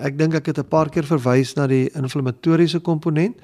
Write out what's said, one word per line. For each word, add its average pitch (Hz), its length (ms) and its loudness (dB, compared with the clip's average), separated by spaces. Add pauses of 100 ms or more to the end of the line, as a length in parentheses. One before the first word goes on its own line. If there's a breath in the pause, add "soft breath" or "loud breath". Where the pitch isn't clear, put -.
ek 139 160 -6
dink 160 160 2
ek 151 160 -2
het 151 80 -4
'n 139 80 -4
paar 156 240 2
keer 156 160 -2
verwys 127 480 2
na 139 160 0
die 131 240 2
inflammatoriese 151 840 0
komponent, 165 640 -2